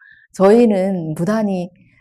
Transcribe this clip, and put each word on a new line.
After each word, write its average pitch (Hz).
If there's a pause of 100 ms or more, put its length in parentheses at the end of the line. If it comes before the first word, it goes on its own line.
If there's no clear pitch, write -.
(340)
저희는 190
무단히, 190 (300)